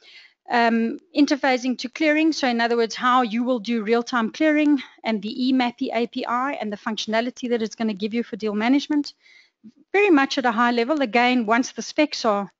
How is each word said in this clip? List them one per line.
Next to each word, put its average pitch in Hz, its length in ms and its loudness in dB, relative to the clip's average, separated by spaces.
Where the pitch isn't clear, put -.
Um, 233 520 0
interfacing 262 640 2
to 254 100 -10
clearing, 311 440 2
so - 140 -2
in 233 140 0
other 233 160 0
words, 226 180 0
how 254 280 2
you 233 200 -2
will 247 160 0
do 226 240 -2
real-time 233 480 0
clearing 302 500 4
and 220 180 -2
the 247 280 -4
E 269 40 2
mapi 254 400 0
A 233 140 -2
P 254 180 -8
I 254 360 -4
and 208 120 -6
the 202 40 -8
functionality 226 720 -4
that 226 140 -2
it's 214 120 -6
gonna 220 200 -4
give 202 200 -6
you 233 80 0
for - 140 -12
deal 208 180 -4
management. 277 600 0
Very 403 180 4
much 277 280 2
at 254 60 0
a 240 80 2
high 240 180 2
level. 240 320 0
Again, 240 440 2
once 233 260 0
the 226 100 -10
specs - 420 -2
are 202 360 0